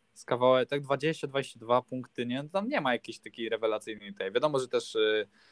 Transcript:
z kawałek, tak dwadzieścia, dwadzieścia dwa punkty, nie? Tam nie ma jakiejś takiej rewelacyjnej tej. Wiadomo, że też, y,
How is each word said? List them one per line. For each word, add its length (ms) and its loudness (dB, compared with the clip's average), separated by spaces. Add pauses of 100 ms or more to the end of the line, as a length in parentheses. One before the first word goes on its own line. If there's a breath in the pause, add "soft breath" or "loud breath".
(140)
z 100 -20
kawałek, 440 4
tak 140 -2
dwadzieścia, 440 0
dwadzieścia 340 -4
dwa 220 4
punkty, 440 -6
nie? 260 -4
Tam 160 -2
nie 120 0
ma 120 2
jakiejś 260 -4
takiej 300 -8
rewelacyjnej 680 -2
tej. 180 -4
Wiadomo, 260 2
że 100 -4
też, 260 -2
y, 340 2 (240)